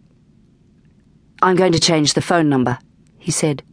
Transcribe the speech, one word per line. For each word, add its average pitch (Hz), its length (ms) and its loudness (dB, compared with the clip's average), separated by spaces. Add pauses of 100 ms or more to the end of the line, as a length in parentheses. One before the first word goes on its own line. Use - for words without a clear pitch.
(1400)
"I'm 185 120 2
going 175 180 2
to 156 160 0
change 156 240 0
the 156 160 0
phone 170 200 2
number," 127 300 0 (400)
he - 120 -8
said, 147 300 -4 (120)